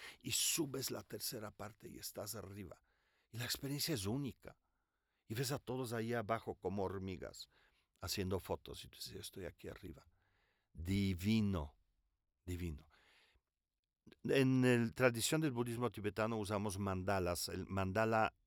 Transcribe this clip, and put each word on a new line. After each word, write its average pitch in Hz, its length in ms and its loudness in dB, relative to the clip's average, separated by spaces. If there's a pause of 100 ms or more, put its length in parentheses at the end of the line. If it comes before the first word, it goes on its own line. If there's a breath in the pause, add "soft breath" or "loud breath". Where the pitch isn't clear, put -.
(220 loud breath)
y 123 120 -6
subes 135 580 0
la 107 100 -6
tercera 107 480 -8
parte 104 400 -14
y - 80 -14
estás 104 380 -8
arriba. 98 440 -12 (520)
Y 110 60 -8
la 120 80 -4
experiencia 143 500 -2
es 95 100 -4
única. 123 500 -4 (720)
Y 117 60 -6
ves 127 180 -2
a 139 80 -2
todos 127 340 -4
ahí 113 200 0
abajo 110 420 -2
como 98 280 0
hormigas 92 640 -4 (520 soft breath)
haciendo 92 380 0
fotos - 460 -6
y - 20 -18
tú - 100 -20
dices, - 160 -12
"Yo - 60 -10
estoy 92 260 -10
aquí - 220 -10
arriba". - 380 -12 (680)
Divino, 95 1000 2 (720)
divino. 87 380 -6 (1400 soft breath)
En 131 380 6
la 120 300 8
tradición 127 500 4
del 156 100 2
budismo 120 380 0
tibetano 107 480 0
usamos 101 400 0
mandalas. 95 720 0
El 92 180 -6
mandala, 107 640 2 (120)